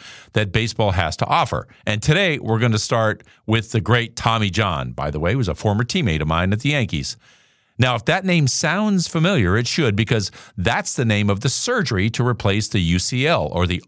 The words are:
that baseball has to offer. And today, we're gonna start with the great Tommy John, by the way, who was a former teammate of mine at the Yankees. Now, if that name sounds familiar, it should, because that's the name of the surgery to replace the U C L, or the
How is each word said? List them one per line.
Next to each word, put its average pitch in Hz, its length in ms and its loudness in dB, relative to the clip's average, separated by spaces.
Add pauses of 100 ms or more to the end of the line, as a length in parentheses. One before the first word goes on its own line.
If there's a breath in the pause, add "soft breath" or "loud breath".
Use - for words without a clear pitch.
(320 loud breath)
that 107 180 0
baseball 110 400 0
has 82 280 0
to - 80 -2
offer. 139 420 0 (180 loud breath)
And 107 160 -2
today, 160 380 0
we're 113 180 0
gonna 110 220 2
start 110 420 0 (240 soft breath)
with 110 240 0
the 110 100 0
great 117 360 0
Tommy 113 340 2
John, 82 400 -2
by 69 220 -6
the 73 80 -6
way, 85 100 0
who 131 80 0
was 107 100 0
a 76 60 -2
former 107 300 0
teammate 110 360 0
of 78 60 -2
mine 87 260 2
at 107 60 0
the 139 120 -2
Yankees. 110 460 -4 (640 soft breath)
Now, 123 160 2
if 110 120 -6
that 185 180 0
name 170 240 4
sounds 185 580 0
familiar, 156 500 2
it 120 120 0
should, 120 260 0
because 98 380 0 (240 loud breath)
that's 120 380 -2
the 135 100 -2
name 104 260 2
of 101 120 -2
the 135 60 0
surgery 120 600 0
to 120 160 0
replace 104 400 0
the 101 140 -2
U 85 180 2
C 127 300 -2
L, 113 240 0
or 87 160 2
the 87 200 -2